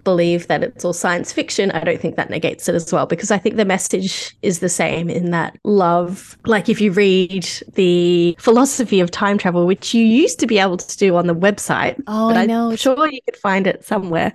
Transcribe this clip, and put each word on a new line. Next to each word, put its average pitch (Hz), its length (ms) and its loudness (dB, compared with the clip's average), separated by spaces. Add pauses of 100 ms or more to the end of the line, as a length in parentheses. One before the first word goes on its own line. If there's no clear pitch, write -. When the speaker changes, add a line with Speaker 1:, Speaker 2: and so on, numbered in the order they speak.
Speaker 1:
believe 170 440 0
that 156 160 0
it's - 220 -8
all 175 80 -2
science 180 400 -4
fiction, - 380 -2
I 165 120 -2
don't 170 160 -2
think - 180 -6
that - 120 -4
negates - 400 -4
it 175 60 0
as 170 180 -4
well, 139 140 0
because 170 240 -4
I 202 80 0
think 220 160 -4
the 214 100 0
message 190 800 -4
is 175 160 -2
the 180 100 -2
same 170 400 -2
in 175 220 -2
that 170 320 -4
love. 180 840 0
Like, 214 240 0
if 220 100 0
you 208 120 2
read 185 560 2 (260)
The 175 680 2
Philosophy 240 600 2
of 175 100 2
Time 202 300 -2
Travel, 175 260 0
which - 300 -2
you 233 100 4
used 240 340 4
to 277 80 0
be 220 120 2
able 185 180 0
to - 200 -12
do 190 180 4
on 170 100 2
the 170 100 0
website, 190 720 -2
Speaker 2:
Oh, 220 220 0
Speaker 1:
but 226 80 4
Speaker 2:
I 226 60 4
Speaker 1:
I'm 226 40 2
Speaker 2:
know. 233 220 0
It's 226 140 -6
Speaker 1:
sure 277 260 2
you 269 160 -10
could - 120 -8
find 190 280 0
it - 180 -2
somewhere. 185 520 -2